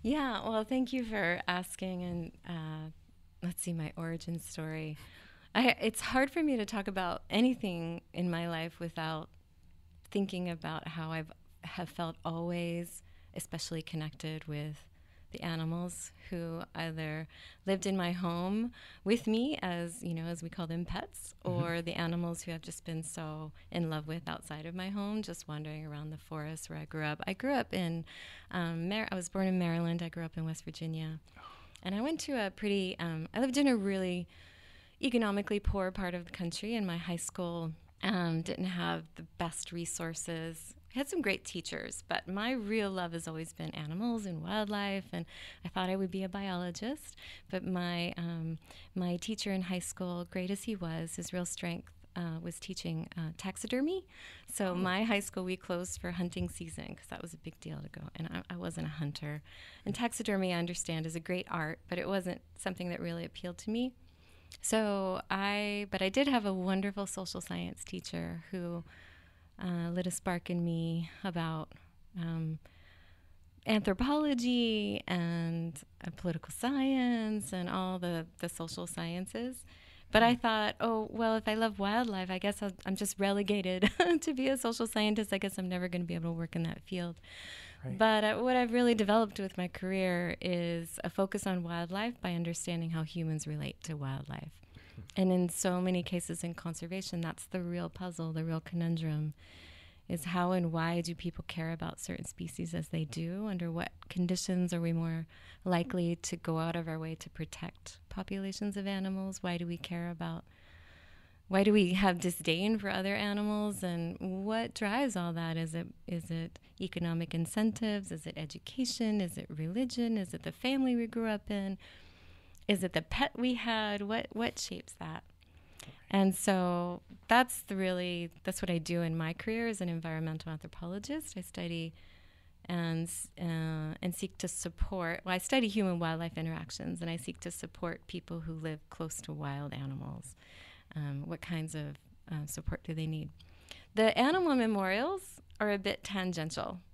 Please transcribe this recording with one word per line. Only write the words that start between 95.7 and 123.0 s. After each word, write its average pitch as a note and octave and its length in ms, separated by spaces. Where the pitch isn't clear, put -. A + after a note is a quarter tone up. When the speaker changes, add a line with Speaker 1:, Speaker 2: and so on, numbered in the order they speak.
Speaker 1:
many F3+ 220
cases E3+ 400
in E3+ 100
conservation, E3+ 640
that's D#3+ 280
the F#3 140
real F3 280
puzzle, E3 420
the D#3+ 140
real D#3+ 160
conundrum, D#3+ 720
is F3 180
how F3 260
and F3 200
why E3+ 300
do E3 140
people E3 320
care E3 240
about E3 280
certain - 260
species E3+ 500
as D#3+ 140
they D#3+ 160
do? E3+ 420
Under F3 240
what E3+ 200
conditions F3+ 640
are E3+ 100
we E3+ 120
more E3 320
likely F3 540
to - 200
go D#3+ 220
out E3 160
of E3 120
our D#3+ 120
way D#3+ 160
to - 160
protect - 640
populations G3 680
of G3 80
animals? F#3+ 560
Why F3 160
do E3+ 80
we E3+ 120
care E3+ 340
about, E3 340
why F#3+ 160
do G#3 100
we F#3 200
have F#3 260
disdain F3 580
for G3 140
other G3 240
animals? G#3 680
And E3+ 340
what A3+ 300
drives A3+ 400
all E3+ 180
that? E3 240
Is D#3+ 160
it, E3 140
is E3+ 240
it E3 300
economic E3+ 540
incentives? G#3 800
Is D#3+ 160
it - 100
education? G#3+ 840
Is E3+ 180
it - 100
religion? A3 720
Is F3+ 160
it - 80
the - 80
family C4 440
we A#3 120
grew A3+ 220
up G#3 200
in? G3 300
Is F#3+ 160
it F3+ 100
the - 80